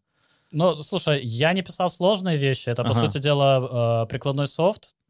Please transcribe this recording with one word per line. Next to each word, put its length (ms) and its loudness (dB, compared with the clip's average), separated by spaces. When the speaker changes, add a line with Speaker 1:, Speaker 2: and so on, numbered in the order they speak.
Speaker 1:
Ну, 240 0
слушай, 480 -2
я 280 0
не 100 -2
писал 260 -4
сложные 500 0
вещи, 320 0
это, 140 -2
по 60 0
Speaker 2:
Ага. 100 4
Speaker 1:
сути 180 0
дела, 400 4
э, 480 0
прикладной 400 -4
софт. 480 -2